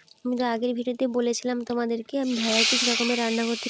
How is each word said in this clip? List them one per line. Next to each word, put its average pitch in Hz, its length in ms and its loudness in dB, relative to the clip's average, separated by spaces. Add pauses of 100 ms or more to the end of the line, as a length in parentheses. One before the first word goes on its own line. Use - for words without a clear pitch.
(180)
আমি 247 200 -4
তো 247 80 0
আগের 233 280 0
ভিডিওতে 247 340 -2
বলেছিলাম 240 560 0
তোমাদেরকে 233 560 -4
আমি 262 160 0
ভ্যারাইটিস 226 520 2
রকমের 240 320 2
রান্না 226 260 0
করতে 233 240 -2